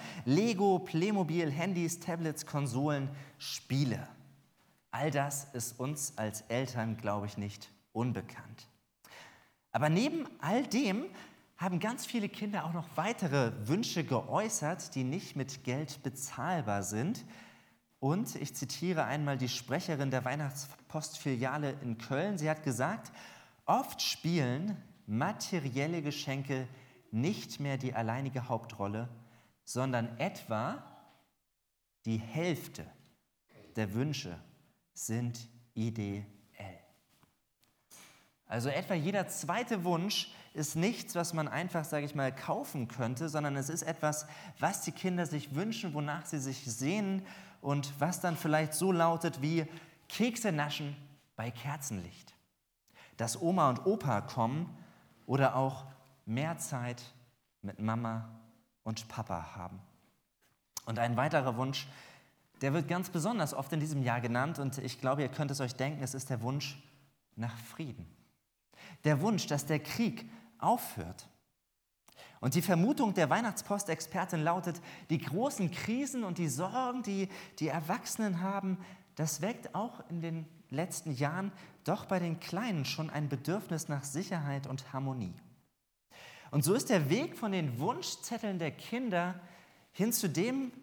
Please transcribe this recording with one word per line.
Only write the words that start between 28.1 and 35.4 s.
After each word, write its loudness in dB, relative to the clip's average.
Hauptrolle, -2
sondern 0
etwa -2
die 0
Hälfte -4
der 0
Wünsche -2
sind -4